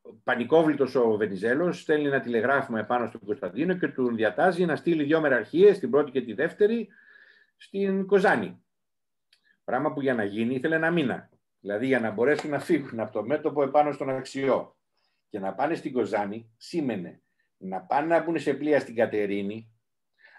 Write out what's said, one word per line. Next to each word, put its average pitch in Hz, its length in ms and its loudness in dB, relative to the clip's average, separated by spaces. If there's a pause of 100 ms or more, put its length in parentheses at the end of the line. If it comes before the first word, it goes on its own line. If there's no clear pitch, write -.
(240)
πανικόβλητος 139 680 2
ο 113 220 4
Βενιζέλος 110 640 -2
στέλνει 151 260 0
ένα 139 140 0
τηλεγράφημα 120 580 0
επάνω 117 280 -2
στον 113 180 -12
Κωνσταντίνο 104 500 -4
και 160 140 -2
του 123 260 -2
διατάζει 160 500 2
να 151 120 0
στείλει 160 280 0
δύο 160 160 2
μεραρχίες, 151 580 4
την - 120 -4
πρώτη 143 200 2
και 127 120 -2
τη 113 100 -10
δεύτερη, 208 560 0 (680)
στην 196 500 -2
Κοζάνη. 185 540 2 (1040)
Πράγμα 143 280 -2
που 143 80 -6
για 131 140 0
να 110 100 0
γίνει 113 300 -2
ήθελε 156 200 -2
ένα 160 160 0
μήνα. 135 400 -2 (300)
Δηλαδή 104 260 -4
για 127 140 2
να 110 100 -2
μπορέσουν 147 400 0
να 143 80 -2
φύγουν 139 420 -2
από 107 120 -6
το 107 100 -4
μέτωπο 147 400 -2
επάνω 147 300 2
στον 139 180 -6
Αξιό 131 640 -2 (520)
και 107 100 -10
να 95 160 -6
πάνε 151 200 -2
στην 143 180 -8
Κοζάνη, 104 640 -2
σήμαινε 110 640 -6 (360)
να 92 240 -10
πάνε 143 260 -2
να 165 160 2
μπουν 160 160 -4
σε 139 160 -2
πλοία 143 260 2
στην 120 140 -12
Κατερίνη, 104 760 -2 (680)